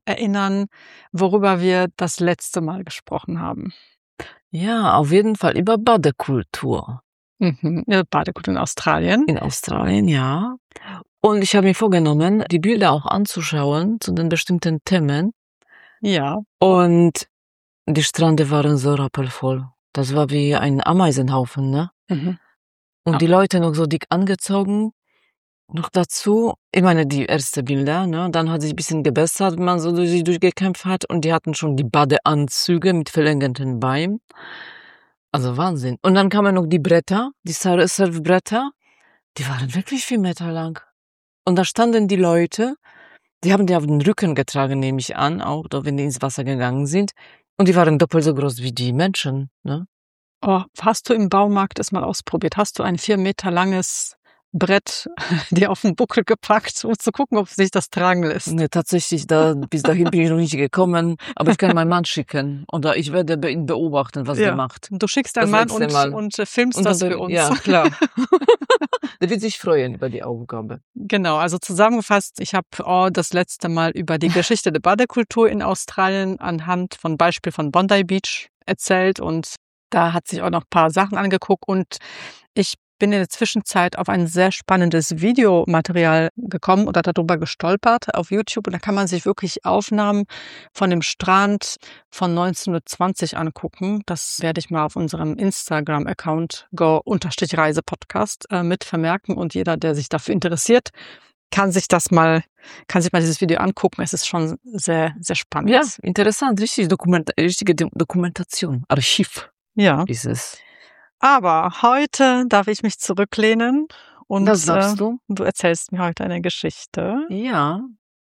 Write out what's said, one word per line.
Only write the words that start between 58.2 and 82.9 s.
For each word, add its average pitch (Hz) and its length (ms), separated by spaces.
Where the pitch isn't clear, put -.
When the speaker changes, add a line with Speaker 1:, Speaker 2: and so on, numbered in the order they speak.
Speaker 1:
lässt? 156 300
Speaker 2:
Nee, 160 160
tatsächlich, 170 580
da, 160 280
bis 139 280
dahin 165 280
bin 180 100
ich 165 100
noch 160 60
nicht 165 200
gekommen. 170 600
Aber 156 160
ich - 60
kann 180 160
meinen 165 140
Mann 175 160
schicken. 143 640
Oder 156 280
ich 147 140
werde 165 260
be-, 143 120
ihn 156 160
beobachten, 143 600
was 139 120
Speaker 1:
Ja. 214 100
Speaker 2:
der 180 80
macht. 131 340
Speaker 1:
Du 202 160
schickst - 300
deinen 214 160
Speaker 2:
Das 220 180
Speaker 1:
Mann 220 100
Speaker 2:
letzte 226 40
Speaker 1:
und, 147 80
Speaker 2:
Mal. 143 220
Speaker 1:
und, 214 240
äh, 208 80
filmst 247 320
Speaker 2:
Und 190 60
Speaker 1:
das 190 140
Speaker 2:
dann 180 140
Speaker 1:
für 170 60
uns. 180 140
Speaker 2:
ja, 165 240
klar. 202 340
Speaker 1:
<laughs> - 500
Speaker 2:
Der 180 80
wird 202 120
sich 214 180
freuen 135 360
über 131 140
die 120 140
Aufgabe. 117 580
Speaker 1:
Genau, 196 420
also 180 220
zusammengefasst, 208 800
ich 190 140
hab, 180 100
oh, 185 280
das 175 200
letzte 175 360
Mal 165 220
über 165 280
die 160 100
Geschichte 180 440
der 156 80
Badekultur 226 680
in 208 140
Australien 190 760
anhand 180 540
von 160 240
Beispiel 170 340
von 151 180
Bondi 190 340
Beach - 440
erzählt 185 540
und 160 340
da 170 220
hat 170 160
sich 175 140
auch 180 80
noch 170 120
ein - 80
paar 160 200
Sachen 196 280
angeguckt 190 480
und 190 320
ich - 200